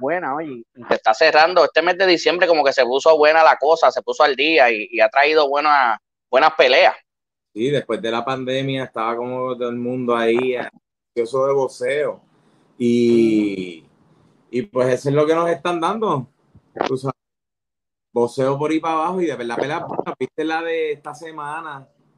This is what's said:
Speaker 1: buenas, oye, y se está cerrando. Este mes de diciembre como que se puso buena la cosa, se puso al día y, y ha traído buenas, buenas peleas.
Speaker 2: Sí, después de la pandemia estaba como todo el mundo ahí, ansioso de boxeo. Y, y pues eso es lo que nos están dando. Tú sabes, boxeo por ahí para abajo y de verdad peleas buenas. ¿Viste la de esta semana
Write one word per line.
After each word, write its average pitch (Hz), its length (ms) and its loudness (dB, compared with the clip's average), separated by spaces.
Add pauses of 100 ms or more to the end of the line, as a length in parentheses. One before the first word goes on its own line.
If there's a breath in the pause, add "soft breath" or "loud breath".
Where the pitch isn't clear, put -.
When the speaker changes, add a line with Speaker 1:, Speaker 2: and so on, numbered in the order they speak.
Speaker 1:
buenas, 151 360 -4
oye, 143 260 -10 (140)
y 120 120 -20
se - 60 2
está 110 180 2
cerrando. 160 520 4
Este 156 180 0
mes 175 160 0
de 190 80 2
diciembre 175 400 2
como 160 180 4
que 135 80 2
se 127 120 2
puso 135 340 4
buena 156 240 4
la 156 140 6
cosa, 156 340 2
se 123 120 -2
puso 123 200 -2
al 143 140 2
día 143 340 4
y, 107 220 -4
y 113 80 -2
ha 110 80 4
traído 147 400 2
buenas, 139 500 2 (320)
buenas 147 260 4
peleas. 143 380 4 (580)
Speaker 2:
Sí, 113 180 -4
después 117 300 -4
de 113 120 -6
la 117 120 -4
pandemia 131 600 -4
estaba 117 320 -6
como 127 400 -6
todo 120 140 -6
el 120 60 -8
mundo 120 400 -4
ahí, 117 400 0
ansioso - 920 -6
de 139 40 0
boxeo. 131 680 -4 (580)
Y, 110 1080 0 (680)
y 123 100 -4
pues 127 320 -2
eso 127 140 -4
es 139 80 0
lo 151 100 2
que 160 80 2
nos 170 160 0
están 170 300 -4
dando. 185 480 -2 (580)
Tú 135 100 -4
sabes, 135 180 -6 (1000)
boxeo 131 440 -2
por 151 120 -2
ahí 160 100 -2
para 165 140 -4
abajo 170 260 -4
y 170 60 -2
de 135 100 -4
verdad 117 200 -8
peleas 160 300 -6
buenas. - 320 -6
¿Viste 131 280 -6
la 160 160 -4
de 160 300 -4
esta 147 220 -14
semana 151 720 -14 (320)